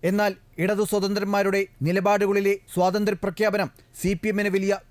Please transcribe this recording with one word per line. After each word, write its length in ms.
എന്നാൽ 240
ഇടതു 280
സ്വതന്ത്രന്മാരുടെ 680
നിലപാടുകളിലെ 680
സ്വാതന്ത്ര്യ 520
പ്രഖ്യാപനം 440
സി 100
പി 100
എമ്മിന് 240
വലിയ 180